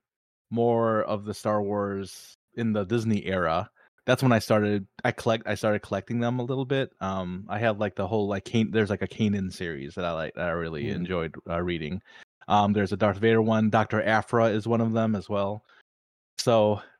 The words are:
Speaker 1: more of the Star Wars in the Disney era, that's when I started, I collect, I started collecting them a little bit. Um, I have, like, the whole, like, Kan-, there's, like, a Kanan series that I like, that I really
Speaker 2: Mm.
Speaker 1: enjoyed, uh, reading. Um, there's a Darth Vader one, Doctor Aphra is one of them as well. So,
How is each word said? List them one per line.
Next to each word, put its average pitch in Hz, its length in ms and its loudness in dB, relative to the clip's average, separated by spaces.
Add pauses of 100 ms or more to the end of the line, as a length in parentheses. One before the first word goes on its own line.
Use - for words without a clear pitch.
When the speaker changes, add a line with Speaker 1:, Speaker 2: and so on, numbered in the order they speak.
(500)
Speaker 1:
more 113 540 2
of 101 220 -4
the 104 80 -6
Star 107 280 0
Wars 101 720 -4 (220)
in 113 180 -2
the 104 120 0
Disney 110 400 0
era, 90 440 0 (360)
that's 127 180 2
when 131 80 6
I 113 80 6
started, 104 480 2 (160)
I 120 80 2
collect, 117 360 -2
I 104 80 -2
started 104 260 0
collecting 104 400 -6
them 120 180 -2
a 123 40 -4
little 131 220 -4
bit. 135 260 -2 (100)
Um, 95 480 -6
I 104 100 -4
have, 110 200 0
like, 104 160 -2
the - 120 -4
whole, 104 200 0
like, 98 180 -4
Kan-, 110 260 0
there's, 107 180 2
like, 101 120 -2
a 95 80 -4
Kanan 101 420 0
series 78 440 -8
that 90 100 -4
I 85 80 -2
like, 80 220 -4
that 87 120 -2
I 85 40 0
really 82 340 -4
Speaker 2:
Mm. 73 100 -4
Speaker 1:
enjoyed, 87 400 -4 (140)
uh, 85 120 -2
reading. 87 400 -4 (460)
Um, 104 260 4
there's 101 180 2
a 104 60 -2
Darth 98 220 2
Vader 113 220 4
one, 110 280 2
Doctor 110 340 2
Aphra 110 420 2
is 107 220 0
one 117 140 2
of 113 100 0
them 113 240 0
as 95 140 -8
well. 101 340 -4 (720)
So, 107 440 4 (180)